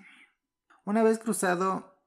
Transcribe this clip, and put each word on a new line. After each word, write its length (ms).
Una 180
vez 160
cruzado 880